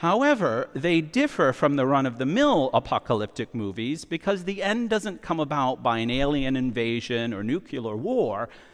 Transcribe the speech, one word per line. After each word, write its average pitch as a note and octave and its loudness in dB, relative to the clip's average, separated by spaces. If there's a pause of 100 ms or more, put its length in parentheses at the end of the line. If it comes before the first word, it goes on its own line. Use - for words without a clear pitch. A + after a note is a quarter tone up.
However, F#3+ 2
they E3 2
differ D#3+ 2
from C#3+ 2
the C3+ 2
run-of-the-mill C#3 2
apocalyptic A#2 -2
movies A2 -6
because F#3 -4
the F#3+ -6
end G#3+ -2
doesn't G3+ -2
come E3 -2
about C3+ -2
by A#2+ 2
an A#2 0
alien C3+ 2
invasion A#2 -2
or G2+ -6
nuclear B2 -4
war, A#2+ 0 (260)